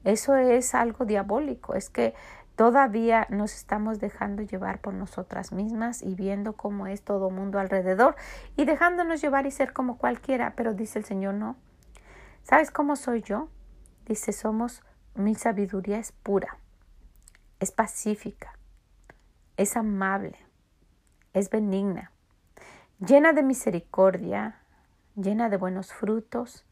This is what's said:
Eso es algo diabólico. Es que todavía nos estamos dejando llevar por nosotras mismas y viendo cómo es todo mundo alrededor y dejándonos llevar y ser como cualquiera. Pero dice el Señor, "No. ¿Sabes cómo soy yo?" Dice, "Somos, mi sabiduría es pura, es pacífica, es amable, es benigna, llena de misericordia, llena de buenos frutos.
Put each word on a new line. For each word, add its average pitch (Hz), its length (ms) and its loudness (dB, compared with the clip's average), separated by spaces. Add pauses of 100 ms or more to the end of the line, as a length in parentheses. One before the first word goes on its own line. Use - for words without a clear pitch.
Eso 220 300 4
es 254 400 4
algo 233 300 0
diabólico. 214 720 -2
Es 196 120 -6
que 226 240 0 (440)
todavía 226 760 6
nos 208 240 -4
estamos 214 460 -4
dejando 208 420 -6
llevar 190 380 -6
por 196 140 -8
nosotras 185 580 -10
mismas 220 500 -4
y 190 140 -6
viendo 202 380 -4
cómo 202 340 -6
es 196 140 -8
todo 190 280 -2
mundo 196 300 -4
alrededor 190 560 4 (400)
y 277 80 2
dejándonos 330 560 2
llevar 277 260 0
y 277 60 -4
ser - 200 -2
como 247 260 -4
cualquiera. 247 580 -2
Pero 226 180 -2
dice 214 240 -6
el 214 60 -6
Señor, 196 300 -4
"No. 214 200 -6 (880)
¿Sabes 302 300 4
cómo 285 240 0
soy 233 260 -2
yo?" 240 260 -4 (560)
Dice, 214 280 -4
"Somos, 220 500 -4 (320)
mi 208 220 0
sabiduría 202 600 -2
es 226 120 -10
pura, - 480 -2 (1000)
es 190 100 -2
pacífica, - 880 -4 (1000)
es 196 200 0
amable, 196 600 -2 (960)
es 196 160 0
benigna, 196 600 -2 (880)
llena 285 340 8
de 269 120 4
misericordia, 190 1120 0 (580)
llena 214 340 -2
de 196 100 0
buenos 185 340 -4
frutos. 226 800 -4